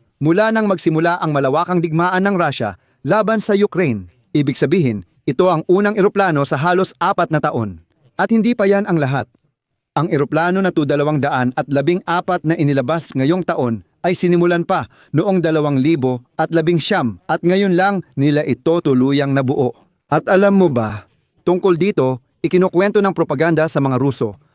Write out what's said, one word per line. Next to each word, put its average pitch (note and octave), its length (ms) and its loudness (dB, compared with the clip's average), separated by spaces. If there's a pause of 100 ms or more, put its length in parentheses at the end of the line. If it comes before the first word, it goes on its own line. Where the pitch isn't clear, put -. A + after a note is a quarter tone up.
(160)
mula F3 320 2
nang A3 160 0
magsimula E3+ 560 0
ang E3 80 -4
malawakang D#3 560 0
digmaan F3+ 400 0
ng G3 160 0
Russia B2 400 -4 (240)
laban G#3 320 0
sa G#3 160 -2
Ukraine. E3 560 0 (240)
Ibig D3 240 0
sabihin, C#3 480 0 (240)
ito F3+ 240 2
ang D#3+ 160 0
unang G3+ 240 2
eroplano F#3+ 560 0
sa D#3 80 -2
halos F3 400 0
apat F3+ 320 -2
na D#3 80 -2
taon. A2 480 -4 (320)
At G3 160 0
hindi A3+ 240 2
pa G#3 80 0
yan G3+ 240 2
ang F3 80 0
lahat. C3+ 320 -2 (640)
Ang D3+ 160 -2
eroplano E3 560 0
na F#3 80 0
Tu D3+ 160 0
dalawang D3 320 0
daan B2+ 320 -2
at D3+ 160 -6
labing C#3+ 400 0
apat F3 400 -2
na E3 80 0
inilabas C#3+ 560 -2
ngayong D3+ 320 0
taon B2 400 -2 (160)
ay F3 160 -2
sinimulan F3 480 2
pa E3 240 -2 (240)
noong F#3 320 0
dalawang D3 400 0
libo C3 400 0 (160)
at D#3+ 80 0
labing E3 320 0
siyam C3+ 480 -2
at E3 160 -4
ngayon F#3 320 2
lang F#3+ 240 0 (160)
nila D3 240 2
ito D#3+ 400 0
tuluyang C#3 560 0
nabuo. B2+ 400 -2 (320)
At - 240 0
alam G3 240 4
mo F3+ 160 4
ba, G#2+ 320 -4 (400)
tungkol F3+ 320 2
dito, D3 480 -2 (160)
ikinukwento F#3 640 2
ng F#3+ 80 2
propaganda D#3+ 560 0
sa C#3+ 160 0
mga C3 160 0
Ruso B2+ 400 -2 (140)